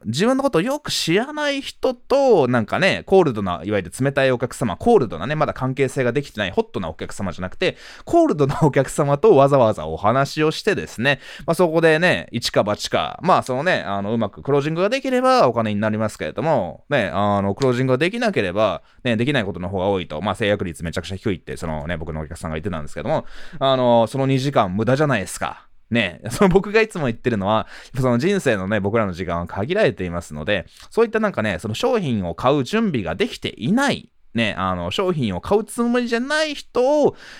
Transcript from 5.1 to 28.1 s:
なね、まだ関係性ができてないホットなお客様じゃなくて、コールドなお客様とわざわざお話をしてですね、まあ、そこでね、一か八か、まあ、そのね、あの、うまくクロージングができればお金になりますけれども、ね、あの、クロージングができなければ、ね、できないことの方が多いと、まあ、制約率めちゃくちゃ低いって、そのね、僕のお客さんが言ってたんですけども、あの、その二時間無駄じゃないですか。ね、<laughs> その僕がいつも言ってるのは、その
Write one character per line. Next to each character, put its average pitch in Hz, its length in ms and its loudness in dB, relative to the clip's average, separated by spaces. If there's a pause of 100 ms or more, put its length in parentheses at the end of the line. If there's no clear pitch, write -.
な 82 80 -6
ね、 139 80 -4
ま 151 140 0
だ 98 80 -6
関 131 180 -4
係 131 140 2
性 135 160 -2
が 120 80 2
で 139 100 0
き - 80 -12
て - 100 -12
な 104 60 0
い 90 60 -4
ホ - 80 -2
ッ 220 100 -2
ト - 100 -6
な 85 100 -6
お 80 40 -10
客 - 180 -10
様 95 200 -6
じ - 80 -10
ゃ - 20 -6
な 92 80 -6
く - 60 -12
て、 165 220 -2 (280)
コ 339 180 4
ー 311 40 4
ル 208 80 2
ド 147 100 2
な 139 160 -2
お 160 80 6
客 135 200 2
様 143 280 0
と 214 180 6
わ 139 120 8
ざ 139 100 4
わ 110 160 4
ざ 78 140 -6
お 80 100 -6
話 135 460 0
を 156 80 2
し - 100 -8
て 196 140 0
で 85 100 -6
す - 160 -10
ね、 131 180 2 (280)
ま 170 60 0
あ、 - 20 0
そ 180 120 4
こ 160 140 2
で 160 160 6
ね、 151 340 0
一 - 200 -4
か 123 120 2
八 104 260 -2
か、 - 340 -2
ま 170 140 6
あ、 117 40 2
そ 127 140 -4
の 135 80 -4
ね、 160 200 0
あ 98 160 -4
の、 101 140 -4
う 117 60 -2
ま 104 100 -2
く - 140 -16
ク - 80 -2
ロ 143 80 4
ー - 20 0
ジ 147 80 -4
ン 160 60 -4
グ 170 80 -2
が 208 60 2
で 269 120 -2
き 269 80 -4
れ 254 100 0
ば 254 280 4
お 117 60 2
金 110 200 0
に 101 80 -2
な 110 80 0
り 107 80 -2
ま 110 120 -2
す - 100 -12
け 92 60 -4
れ 78 80 -6
ど 113 100 -4
も、 120 480 -2
ね、 117 200 0
あ 101 300 0
の、 98 140 -2
ク - 80 -2
ロ 131 80 4
ー - 20 2
ジ 120 80 0
ン 131 60 0
グ 127 60 4
が 123 40 2
で 165 140 0
き 233 80 -6
な 233 120 0
け 127 120 0
れ 87 100 -2
ば、 98 300 0 (200)
ね、 117 140 0
で 117 80 0
き 147 80 0
な 135 60 2
い 101 60 -2
こ 95 80 -6
と 87 60 -8
の 90 80 -6
方 98 120 -4
が 92 80 0
多 98 120 0
い 82 80 -6
と、 76 140 -8
ま 98 120 -2
あ、 - 20 -2
制 110 100 -2
約 101 180 0
率 82 200 -8
め 82 80 -4
ち 92 80 -4
ゃ - 20 -8
く - 60 -12
ち 98 80 -8
ゃ - 20 -10
低 101 160 -2
い 82 40 -4
っ - 20 -12
て、 67 180 -12
そ - 80 -8
の 76 220 -6
ね、 87 100 -4
僕 80 160 -8
の 78 80 -6
お 78 60 -8
客 80 100 -12
さ 85 120 -8
ん - 20 -6
が 78 40 -6
言 80 60 -4
っ - 20 -14
て 101 60 -4
た 85 100 -6
ん 76 40 -8
で 76 60 -10
す - 40 -10
け 80 80 -8
ど 90 80 -6
も、 151 160 -2 (320)
あ 135 180 2
の、 120 300 4
そ 135 140 -4
の 135 80 2
二 135 100 4
時 135 140 0
間 104 260 2
無 110 80 2
駄 127 100 4
じ 143 60 0
ゃ 151 60 2
な 127 100 2
い 95 40 0
で 92 40 -6
す - 140 -10
か。 - 300 -8 (220)
ね、 101 340 0
<laughs> 101 60 -6
そ - 140 4
の 185 40 8
僕 196 220 4
が 220 100 4
い 220 60 2
つ 208 100 -10
も 151 80 -2
言 117 80 -2
っ - 40 -8
て - 120 -2
る 113 80 0
の 95 80 -2
は、 107 220 2 (280)
そ 127 140 2
の 120 80 4